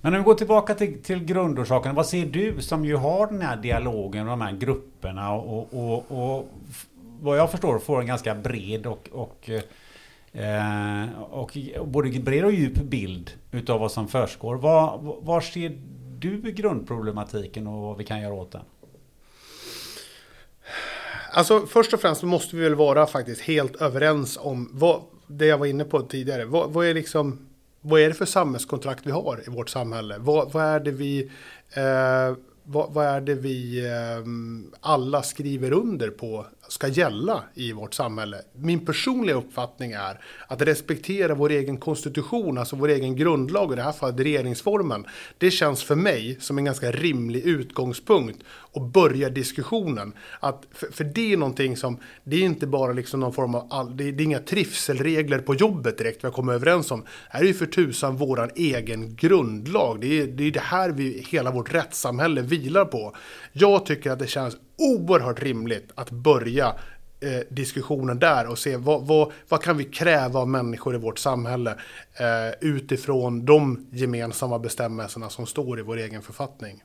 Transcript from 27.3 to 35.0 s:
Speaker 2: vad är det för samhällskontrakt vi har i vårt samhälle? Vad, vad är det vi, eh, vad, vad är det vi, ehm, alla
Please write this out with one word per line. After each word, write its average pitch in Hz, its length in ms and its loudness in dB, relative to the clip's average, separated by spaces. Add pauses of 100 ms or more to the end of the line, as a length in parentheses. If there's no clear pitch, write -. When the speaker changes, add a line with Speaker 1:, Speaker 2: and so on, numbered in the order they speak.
Speaker 2:
vad 151 200 8
är 156 60 10
det 160 60 2
för 156 120 -2
samhällskontrakt 135 800 -2
vi 143 60 -2
har 139 360 -4
i - 20 -14
vårt 120 200 -8
samhälle? 113 500 -6
Vad, 143 320 2
vad 156 120 0
är 156 160 2
det 143 120 -2
vi, 139 400 -4 (420)
eh, 131 640 2 (260)
vad, 147 300 -2
vad 151 120 2
är 139 160 0
det 139 140 0
vi, 123 520 -4
ehm, 117 840 -6 (100)
alla 139 400 0